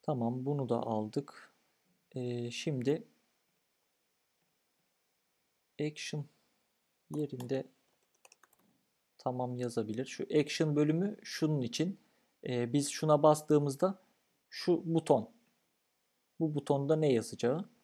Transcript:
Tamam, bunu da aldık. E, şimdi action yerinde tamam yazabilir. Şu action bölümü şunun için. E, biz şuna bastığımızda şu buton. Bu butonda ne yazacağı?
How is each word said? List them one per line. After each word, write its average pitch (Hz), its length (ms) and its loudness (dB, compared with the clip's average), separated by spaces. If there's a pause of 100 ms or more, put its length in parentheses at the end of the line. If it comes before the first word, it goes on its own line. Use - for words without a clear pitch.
Tamam, 127 440 -2
bunu 139 240 -2
da 117 60 2
aldık. 117 760 -4 (580)
E, 120 400 -6
şimdi 139 560 -2 (2750)
action 151 440 -6 (920)
yerinde 135 520 -4 (1500)
tamam 127 400 -4
yazabilir. 117 480 -4
Şu - 180 -10 (160)
action 151 360 0
bölümü 160 480 2
şunun 151 380 0
için. 160 380 -2 (440)
E, 120 300 -2
biz 143 160 2
şuna 151 340 4
bastığımızda 151 760 4 (500)
şu - 360 0
buton. 156 440 2 (1120)
Bu 156 160 0
butonda 143 400 2
ne 151 180 4
yazacağı? 120 560 0 (140)